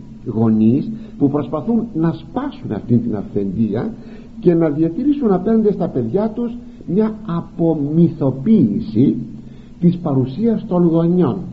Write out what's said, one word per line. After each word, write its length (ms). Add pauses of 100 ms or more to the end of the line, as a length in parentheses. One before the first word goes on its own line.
(260)
γονείς 640 (280)
που 120
προσπαθούν 640
να 180
σπάσουν 600
αυτή 240
την 200
αυθεντία 760 (480)
και 140
να 140
διατηρήσουν 640
απέναντι 400
στα 160
παιδιά 420
τους 260 (300)
μια 280 (120)
απομυθοποίηση 1900 (640)
της 160
παρουσίας 680
των 200
γονιών. 500 (160)